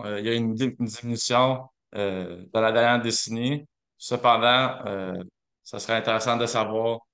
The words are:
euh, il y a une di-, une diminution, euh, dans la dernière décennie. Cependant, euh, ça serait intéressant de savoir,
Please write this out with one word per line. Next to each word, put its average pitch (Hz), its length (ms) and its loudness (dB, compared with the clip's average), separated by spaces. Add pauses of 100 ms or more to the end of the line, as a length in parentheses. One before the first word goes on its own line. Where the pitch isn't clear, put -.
euh, 104 180 -6
il 104 60 -4
y - 20 0
a 117 60 2
une 113 200 0
di-, 123 240 -2
une 120 80 -2
diminution, 123 800 0 (320)
euh, 92 560 -4
dans 113 80 2
la 110 120 4
dernière 120 280 4
décennie. 117 640 -4 (320)
Cependant, 123 880 2
euh, 95 380 -6 (400)
ça - 140 -12
serait 113 160 -2
intéressant 113 420 0
de 117 100 0
savoir, 113 540 0 (140)